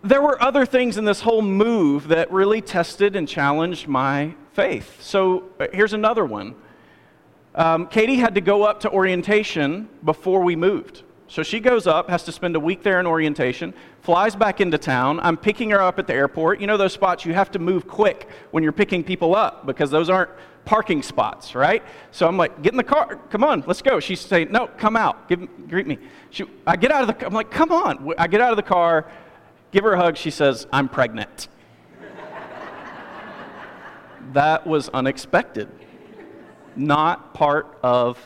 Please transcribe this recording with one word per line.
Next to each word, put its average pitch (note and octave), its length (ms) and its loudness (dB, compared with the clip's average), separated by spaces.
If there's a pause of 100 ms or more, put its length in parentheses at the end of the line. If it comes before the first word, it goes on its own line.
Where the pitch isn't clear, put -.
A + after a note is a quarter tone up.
There C4+ 180 4
were C#4+ 220 2
other C4 220 4
things A#3+ 320 0
in G#3+ 80 -2
this G3+ 160 0
whole A3+ 200 2
move F#3+ 680 2
that E3 220 2
really G3+ 300 2
tested F#3+ 540 -2
and D#3+ 120 -4
challenged D#3 600 -2
my C#3+ 480 -2 (160)
faith. - 500 -4
So, F#3 440 0 (140)
uh, - 140 -2
here's G3+ 200 0
another A3 320 0
one. G#2 280 -10 (1000)
Um, E3 320 2
Katie A#3 300 2
had A3 180 2
to G3+ 60 2
go G3+ 220 4
up G#3 180 2
to G#3+ 100 -2
orientation F#3+ 960 0 (160)
before F#3 380 0
we F3+ 140 2
moved. F3 480 -2 (300)
So D#3 80 -6
she A3 180 -4
goes A#3 280 2
up, E3+ 240 2
has F3 140 0
to E3 60 -10
spend E3+ 240 -4
a D#3 40 0
week F3 240 -2
there F#3+ 160 2
in F3+ 80 0
orientation, D#3 680 -2 (280)
flies G3 340 2
back G3+ 260 0
into E3 160 2
town. C3+ 420 0
I'm E3 160 2
picking G#3+ 360 -2
her G3 100 4
up F3+ 160 0
at F#3+ 80 -4
the C#3 80 -4
airport. D#3+ 480 0
You G3+ 60 -4
know G#3 100 0
those F#3+ 160 0
spots F3+ 320 -2
you E3 80 -4
have F#3+ 200 0
to G3+ 40 -4
move F3 300 -2
quick - 420 0 (220)
when D#3+ 100 0
you're D#3 100 2
picking G3 320 0
people F3 300 0
up G3+ 320 -2
because C#3 240 -2
those D#3+ 220 2
aren't F#3 180 2 (340)
parking G#3 380 0
spots, - 540 -6
right? E3 260 2 (300)
So E3 160 0
I'm F#3 100 0
like, D#3 240 0
"Get D3+ 120 2
in C4 40 -2
the B3+ 60 0
car. - 320 0 (160)
Come G#3+ 120 0
on, B3+ 220 2
let's F#3 160 -4
go." A#3+ 180 2
She's F3+ 200 -6
saying, E3+ 320 0
"No, A#3 160 0
come G#3+ 280 -2
out. G#3 320 -2
Give, F3 400 -6
greet E3+ 200 -4
me." D3 100 -6 (320)
She, - 160 -10 (220)
I E3+ 80 2
get A3 160 2
out C#4+ 100 2
of A3+ 60 0
the F#3+ 60 -2
ca-, - 120 -8
I'm F#3 80 -6
like, A3 160 -4
"Come D#4+ 220 0
on." F#3 240 0
W-, D3 200 -8
I E3+ 120 0
get G3+ 120 2
out A#3+ 120 4
of G#3+ 60 2
the G#3 40 0
car, E3+ 480 2 (600)
give G3 140 4
her G#3+ 80 4
a F3+ 40 2
hug. E3+ 200 2
She D#3 120 -6
says, C#3 420 0
"I'm C3+ 160 0
pregnant." A2+ 680 -4
<laughs> - 40 -20 (2750)
That D#3 340 2
was D3+ 220 0
unexpected. C3 800 -2 (1080)
Not D3+ 580 0
part D3 480 0
of B2 440 2